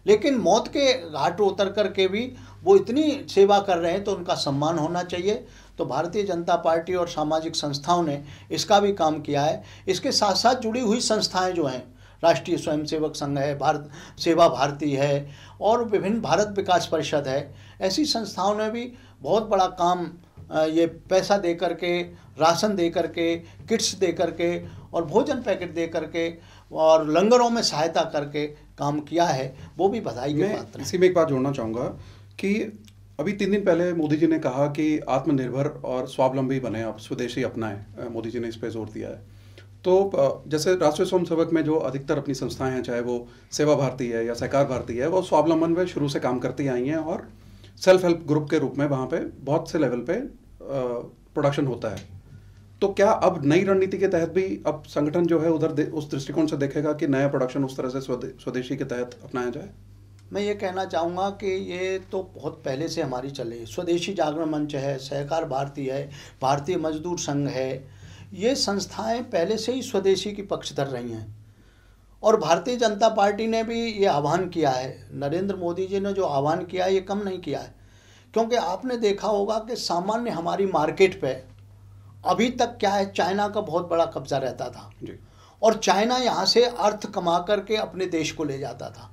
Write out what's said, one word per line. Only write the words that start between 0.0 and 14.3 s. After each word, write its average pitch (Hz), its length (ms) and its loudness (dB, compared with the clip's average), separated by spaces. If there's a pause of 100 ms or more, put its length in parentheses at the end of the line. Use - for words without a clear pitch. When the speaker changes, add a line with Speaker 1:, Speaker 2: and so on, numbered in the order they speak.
Speaker 1:
लेकिन 214 280 6
मौत 208 320 4
के 254 420 0
घाट 160 320 0
उतर 196 300 2
करके 196 360 2
भी 226 260 -4 (300)
वो 196 120 10
इतनी 240 540 2
सेवा 196 300 8
कर 196 180 2
रहे 165 140 0
हैं, 196 120 -2
तो 202 120 -2
उनका 175 180 -2
सम्मान 147 440 0
होना 170 260 0
चाहिए। 185 420 -2 (320)
तो 170 80 -2
भारतीय 170 380 -2
जनता 175 320 0
पार्टी 170 400 2
और 175 120 0
सामाजिक 160 480 -2
संस्थाओं 156 480 0
ने 143 200 -2 (280)
इसका 202 280 4
भी 202 140 4
काम 156 280 2
किया 143 200 0
है। 156 220 0 (240)
इसके 190 240 0
साथ 202 220 4
साथ 240 220 4
जुड़ी 226 260 -2
हुई 226 180 2
संस्थाएं 185 540 0
जो 165 120 0
हैं, 127 300 -6 (280)
राष्ट्रीय 165 340 4
स्वयंसेवक 151 580 -2
संघ 143 240 -2
है, 143 180 -2
भारत 147 320 0 (300)
सेवा 165 300 6